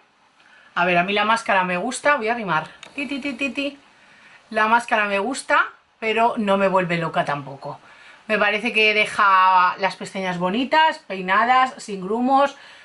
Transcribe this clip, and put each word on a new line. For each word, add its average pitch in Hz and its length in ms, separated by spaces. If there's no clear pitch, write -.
A 175 100
ver, 180 140
a 175 60
mí 196 80
la 208 120
máscara 214 400
me 180 120
gusta, 247 400
voy 220 120
a 233 40
arrimar. 180 360
Ti, 277 120
ti, 277 140
ti, 285 140
ti, 277 160
ti. 277 280
La 220 180
máscara 226 380
me 202 120
gusta, 277 480
pero 226 380
no 202 220
me 196 100
vuelve 180 280
loca 165 280
tampoco. 143 560
Me 214 100
parece 208 340
que 214 220
deja 190 840
las 185 180
pestañas 185 420
bonitas, 269 600
peinadas, 226 800
sin 196 220
grumos. 254 560